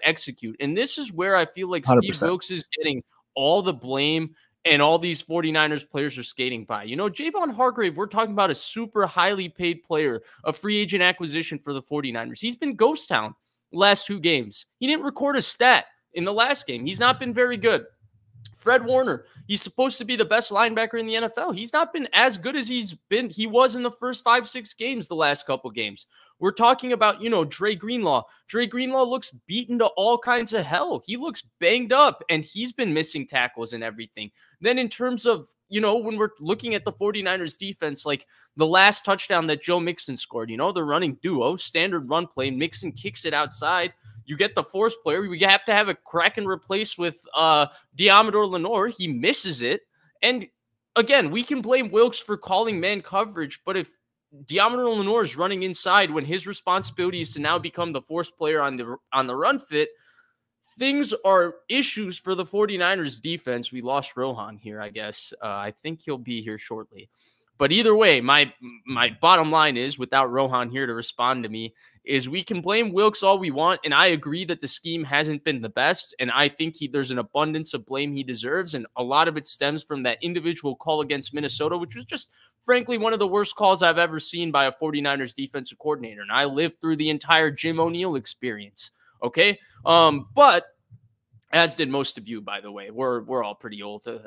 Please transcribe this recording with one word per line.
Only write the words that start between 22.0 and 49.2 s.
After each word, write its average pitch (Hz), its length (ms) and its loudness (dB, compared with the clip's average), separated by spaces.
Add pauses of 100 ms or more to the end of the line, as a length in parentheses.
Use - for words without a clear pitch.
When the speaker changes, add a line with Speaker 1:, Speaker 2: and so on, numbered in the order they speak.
Speaker 1:
as 226 240 6
good 220 180 -6
as 254 120 -2
he's 233 260 -4
been, 226 340 -2
he 208 200 -4
was 233 260 6
in 247 80 -4
the 240 80 -2
first 240 340 -8
five, 233 240 4
six 240 280 -12
games, 226 320 -6
the 175 80 -8
last 147 320 2
couple 131 240 -4
games. 107 340 -8 (340)
We're 185 120 0
talking 247 420 2
about, 214 260 2
you 226 120 -4
know, 180 140 2
Dre 202 280 -4
Greenlaw. 196 500 0 (240)
Dre 233 200 -2
Greenlaw 254 360 -2
looks 247 280 -4 (160)
beaten 226 320 -4
to 226 60 4
all 220 340 2
kinds 240 340 0
of 196 120 0
hell. 175 380 -2
He 220 140 -10
looks 269 240 -10 (180)
banged 220 320 2
up, 269 380 6
and 156 160 0
he's 240 260 -8
been 220 220 -2
missing 156 320 -2
tackles 123 480 -4
and 113 100 -8
everything. 110 460 -10 (320)
Then 233 160 0
in 254 100 -2
terms 240 380 -4
of, 202 220 2 (220)
you 208 120 -2
know, 208 140 2
when 226 200 -4
we're 208 140 0 (100)
looking 214 360 -4
at 175 100 -6
the 208 60 -4
forty-niners 190 640 -4
defense, 165 480 -8
like, 143 220 -4 (280)
the 156 120 2
last 190 360 6
touchdown 190 440 0
that 151 160 -2
Joe 175 160 0
Mixon 170 360 -6
scored, 117 360 -8
you 113 60 -8
know, 160 140 0
the 175 120 -4
running 147 400 -2
duo, 151 320 0
standard 170 520 -2
run 165 200 0
play, 135 240 -4
Mixon 151 400 -6
kicks - 340 -12
it 160 80 -2
outside. 156 600 -2 (320)
You 147 120 -10
get 202 160 0
the 165 100 0
force 220 320 0
player. 180 320 0
We 175 120 -8
have 196 260 6
to 220 80 2
have 208 140 4
a 185 80 -2
crack - 420 0
and 208 80 -4
replace 190 540 -4
with, 175 180 -2 (160)
uh, 151 340 4 (280)
Deommodore 202 520 6
Lenoir. 190 420 -2
He 185 180 -8
misses 151 560 0